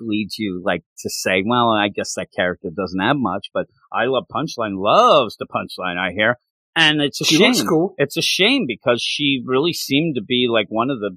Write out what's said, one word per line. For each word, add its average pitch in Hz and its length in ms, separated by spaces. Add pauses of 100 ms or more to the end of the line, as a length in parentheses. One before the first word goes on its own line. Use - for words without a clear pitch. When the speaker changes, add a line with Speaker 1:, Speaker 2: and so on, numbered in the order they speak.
Speaker 1:
leads 107 360
you, 95 240
like, 90 220 (160)
to - 120
say, 95 360
"Well, 120 220
I 107 220
guess 98 240
that 92 200
character 90 420
doesn't 92 220
have 123 200
much," 98 360
but 92 140 (240)
I 110 140
love 127 180 (100)
Punchline, 113 440
loves 143 580
the 127 100
Punchline, 90 500
I 92 140
hear. 107 280 (360)
And 151 260
it's 143 200
a 160 40
Speaker 2:
She 156 120
Speaker 1:
shame. 208 160
Speaker 2:
looks 233 100
cool. 180 360
Speaker 1:
It's 143 180
a 165 40
shame 220 460
because 117 340
she 139 460
really 135 260
seemed 147 440
to 120 40
be, 123 300
like, 110 200
one 113 200
of 135 80
the 101 180